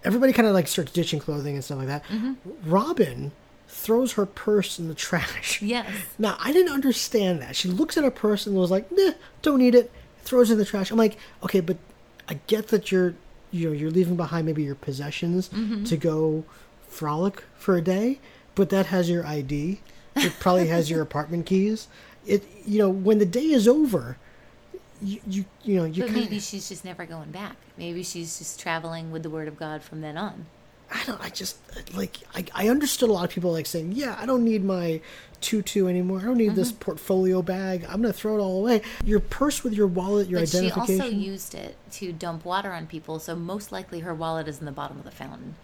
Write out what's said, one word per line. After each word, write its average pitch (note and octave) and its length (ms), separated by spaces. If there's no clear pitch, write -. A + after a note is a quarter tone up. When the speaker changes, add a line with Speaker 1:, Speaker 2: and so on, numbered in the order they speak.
Speaker 1:
everybody B3 300
kinda, A3 180
like, F#3 160
starts D#3 240
ditching E3 280
clothing C#3+ 360
and C#3 80
stuff C#3+ 160
like C3 80
that. C#3+ 180
Speaker 2:
Mm-hmm. A3 280
Speaker 1:
Robin E3 640
throws A#3 460
her G3+ 120
purse G3+ 540
in E3 80
the D#3 80
trash. - 680
Speaker 2:
Yes. A3+ 260
Speaker 1:
Now, G#3 220
I B3+ 140
didn't F4 200
understand G#3+ 680
that. B2 140
She - 140
looks G#3+ 280
at D#4 80
her B3 60
purse G#3+ 360
and G3 80
was F3+ 160
like, G3 200
"Nah, F#4+ 200
don't C#4+ 180
need B3 160
it." A#3+ 160
Throws B3 260
it A#3 40
in G#3+ 60
the G3+ 60
trash. G3 260
I'm A3+ 60
like, A3 200
"Okay, F#3+ 160
but F3+ 180
I D3 180
get G#3+ 220
that G3 220
you're, F3+ 240
you E3 180
know, D3+ 40
you're D3+ 180
leaving F3 240
behind E3 300
maybe D#3 180
your C#3 120
possessions D3 720
Speaker 2:
Mm-hmm. G#3+ 360
Speaker 1:
to E3+ 120
go D#3 460
frolic D#3+ 560
for F#3+ 180
a E3+ 60
day, G3+ 380
but G3 140
that F#3+ 180
has F3+ 220
your E3+ 160
I D3+ 160
D. D3 400
It C4 240
probably F3+ 280
has D#3+ 240
your D#3+ 100
Speaker 2:
<laughs> D3+ 60
Speaker 1:
apartment D#3+ 400
keys. G3+ 400
It, G3+ 160
you G#3 120
know, G3+ 120
when G3 280
the G#3 80
day A#3+ 260
is A#3 160
over, A3+ 500
you, G3+ 260
you, F#3+ 180
you G3+ 140
know, E3 80
you D#3+ 180
Speaker 2:
But A3+ 80
Speaker 1:
kinda" A#3 100
Speaker 2:
maybe G#3 180
she's G3+ 300
just F#3 160
never F3+ 220
going D#3 240
back. G3 240
Maybe F3 260
she's E3+ 340
just - 220
traveling E3 520
with D#3+ 120
the D#3+ 80
word D#3 160
of D3+ 100
God D#3 240
from D#3 200
then D3+ 160
on. F3+ 280
Speaker 1:
I - 100
don't, G#3+ 160
I - 80
just, - 280
like, F#3+ 220
I, F3+ 180
I G3+ 160
understood C4 400
a G#3+ 40
lot F3 100
of F3 80
people, F3 200
like, D#3+ 140
saying, E3+ 280
"Yeah, C4 260
I A3 80
don't B3+ 160
need A3 200
my F3 380
tutu G3+ 460
anymore. F3+ 320
I F#3+ 60
don't B3 120
need A3 180
this F#3 160
Speaker 2:
Mm-hmm. - 100
Speaker 1:
portfolio F#3 600
bag. F#3 480
I'm G3+ 140
gonna G#3+ 100
throw G#3+ 240
it - 40
all F#3+ 180
away." A3 240
Your G#3 160
purse - 440
with A3+ 100
your G#3 140
wallet, F#3 420
your F3 120
Speaker 2:
But D#3+ 80
she F3+ 100
Speaker 1:
identification. F#3 420
Speaker 2:
also A#3+ 140
used G3 400
it - 200
to F3+ 200
dump E3 320
water F#3+ 260
on E3 140
people, D#3+ 320
so E3 180
most F#3 360
likely F#3+ 300
her E3+ 120
wallet D#3+ 340
is C#3+ 120
in D#3 60
the C#3+ 60
bottom C#3+ 280
of - 40
the C3+ 80
fountain. C3+ 520